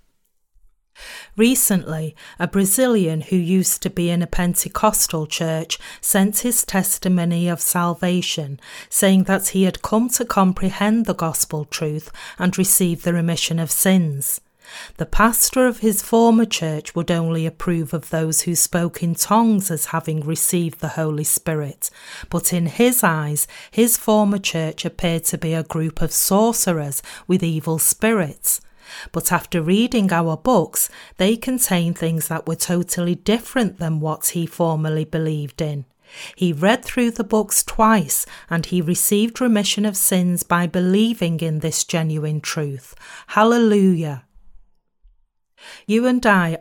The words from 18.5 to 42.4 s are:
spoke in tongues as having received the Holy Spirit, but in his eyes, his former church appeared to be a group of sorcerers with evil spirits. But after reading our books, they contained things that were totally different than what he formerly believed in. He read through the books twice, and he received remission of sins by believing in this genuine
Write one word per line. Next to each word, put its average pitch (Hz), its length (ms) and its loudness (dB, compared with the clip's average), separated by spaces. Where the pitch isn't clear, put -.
spoke 170 480 -2
in 170 120 0
tongues 214 560 2
as 156 160 -4
having 160 360 -4
received 165 580 -2
the 156 80 -4
Holy 156 360 -2
Spirit, - 640 -4
but 175 240 -2
in 170 100 0
his 240 400 2
eyes, 151 420 0
his 233 280 2
former 208 400 2
church 165 480 -6
appeared 165 380 -2
to - 120 -2
be 160 160 -4
a 165 100 -2
group 160 380 -4
of 156 100 0
sorcerers 190 920 0
with 185 160 2
evil 160 360 -2
spirits. - 840 -2
But 165 220 -2
after 175 280 -2
reading 196 520 2
our 165 240 0
books, 196 520 0
they 208 200 2
contained 185 640 -2
things 165 300 -2
that 160 180 -6
were 165 80 -2
totally 175 640 -2
different 226 640 -2
than 160 180 -2
what 156 300 -4
he 170 180 -2
formerly 156 580 -2
believed 156 560 -4
in. 147 260 -4
He 180 160 2
read 196 320 2
through 240 260 0
the 226 140 -4
books 214 400 0
twice, 220 640 2
and 170 180 -2
he 180 140 0
received 202 600 0
remission 208 440 2
of 202 120 -2
sins 180 480 0
by 175 240 2
believing 180 720 2
in 160 180 -2
this 156 240 -2
genuine 156 580 -2